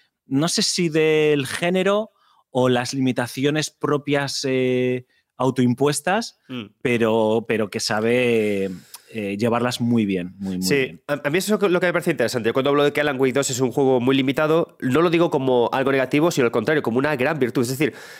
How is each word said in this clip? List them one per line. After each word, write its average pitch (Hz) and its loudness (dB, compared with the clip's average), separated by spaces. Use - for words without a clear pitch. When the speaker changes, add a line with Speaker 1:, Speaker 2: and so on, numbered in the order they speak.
Speaker 1:
no 139 0
sé 214 -2
si 180 -2
del 151 2
género 190 -2
o 127 2
las 123 0
limitaciones 131 -2
propias, 143 -2
eh, 127 0
autoimpuestas, 143 0
Speaker 2:
Mm. 123 -10
Speaker 1:
pero, 113 2
pero 110 -2
que 113 -8
sabe, 110 0
eh, 101 -6
llevarlas 120 -2
muy 117 2
bien, 92 -4
muy, 95 -6
muy 92 -4
Speaker 2:
Sí, 92 0
Speaker 1:
bien. 127 -4
Speaker 2:
a, 143 -2
a 143 -2
mí 160 0
eso 208 0
es 196 0
lo 175 2
que 175 0
me 175 0
parece 170 0
interesante. 120 0
Yo 117 0
cuando 131 2
hablo 143 2
de 143 2
que 151 0
Alan 143 -2
Wake 131 2
dos 135 0
es 127 -4
un 127 0
juego 131 2
muy 127 2
limitado, 151 0
no 131 2
lo 175 2
digo 170 2
como 131 2
algo 135 0
negativo, 135 2
sino 139 2
al 113 0
contrario, 135 0
como 120 0
una 147 0
gran 139 -2
virtud. 123 0
Es 113 -2
decir, 135 -2